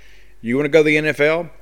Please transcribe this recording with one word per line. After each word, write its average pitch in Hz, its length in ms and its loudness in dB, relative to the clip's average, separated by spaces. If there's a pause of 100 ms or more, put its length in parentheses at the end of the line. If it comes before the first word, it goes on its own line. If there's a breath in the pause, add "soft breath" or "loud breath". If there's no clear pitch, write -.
(420 soft breath)
You 117 160 -2
wanna 147 120 -2
go 156 100 6
to 156 40 6
the 151 140 2
N 151 80 -2
F 147 140 -2
L? 160 300 0 (120)